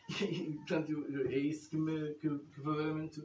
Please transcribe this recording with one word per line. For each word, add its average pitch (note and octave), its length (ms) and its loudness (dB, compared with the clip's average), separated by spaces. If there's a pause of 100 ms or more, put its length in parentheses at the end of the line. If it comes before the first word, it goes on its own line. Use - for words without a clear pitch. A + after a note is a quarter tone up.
E, D#3+ 460 0
portanto, D#3 340 0
eu, D3 220 0
eu, C#3 160 2
é B2 100 2
isso D3+ 320 0
que, D#3+ 80 -2
me, D#3 380 2
que, - 160 0
que C#3+ 300 -4
verdadeiramente D#3 640 0